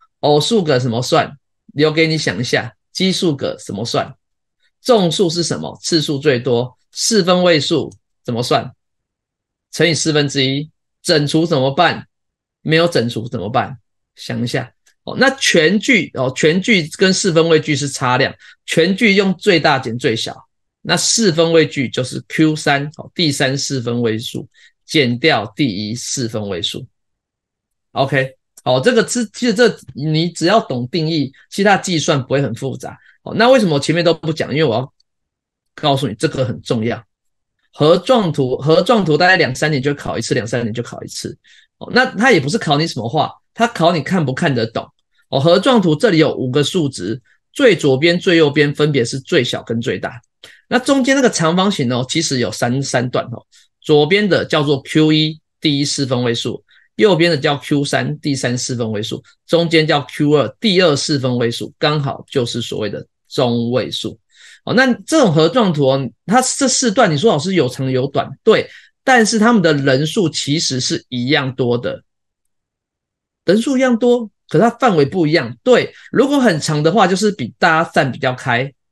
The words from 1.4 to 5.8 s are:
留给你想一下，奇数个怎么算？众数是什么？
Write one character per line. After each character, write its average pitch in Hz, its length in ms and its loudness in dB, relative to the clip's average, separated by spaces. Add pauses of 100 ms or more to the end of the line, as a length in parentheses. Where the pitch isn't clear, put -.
留 151 180 2
给 160 160 2
你 156 100 -2
想 117 220 -4
一 - 40 -4
下， 120 300 -4 (180)
奇 185 200 0
数 165 240 0
个 - 280 -6
怎 - 80 -12
么 101 120 -8
算？ - 280 -4 (680)
众 202 280 4
数 175 200 0
是 170 140 -4
什 - 140 -4
么？ - 220 -10